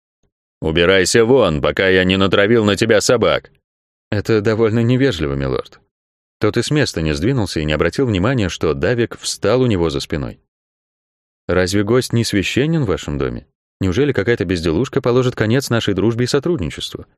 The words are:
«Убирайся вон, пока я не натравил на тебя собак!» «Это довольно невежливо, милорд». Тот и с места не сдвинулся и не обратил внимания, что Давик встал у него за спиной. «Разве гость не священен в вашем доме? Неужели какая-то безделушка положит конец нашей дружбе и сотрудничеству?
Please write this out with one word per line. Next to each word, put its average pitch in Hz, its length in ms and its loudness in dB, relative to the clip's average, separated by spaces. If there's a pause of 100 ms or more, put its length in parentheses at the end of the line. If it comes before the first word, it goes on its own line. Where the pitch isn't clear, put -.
(600)
«Убирайся 90 600 2
вон, 107 380 2
пока 76 260 0
я 92 160 4
не 92 140 2
натравил 101 480 2
на 101 100 4
тебя 110 260 2
собак!» 98 500 0 (580)
«Это 107 320 0
довольно 110 380 0
невежливо, 117 560 0
милорд». 67 440 -6 (600)
Тот 107 180 0
и 120 60 0
с - 80 -4
места 135 300 0
не 78 120 0
сдвинулся 95 460 -2
и 76 60 -2
не 76 80 0
обратил 85 320 0
внимания, 107 440 0
что 82 240 -2
Давик 107 460 -2
встал 117 420 -2
у 127 60 2
него 87 220 0
за 71 100 -4
спиной. 64 400 -8 (1080)
«Разве 92 360 0
гость 120 300 0
не 117 100 2
священен 139 600 0
в 107 40 -2
вашем 76 300 -4
доме? 62 300 -6 (320)
Неужели 120 340 0
какая-то 101 320 0
безделушка 87 560 0
положит 123 340 0
конец 113 340 0
нашей 113 240 0
дружбе 113 320 0
и - 20 -8
сотрудничеству? - 800 -4 (120)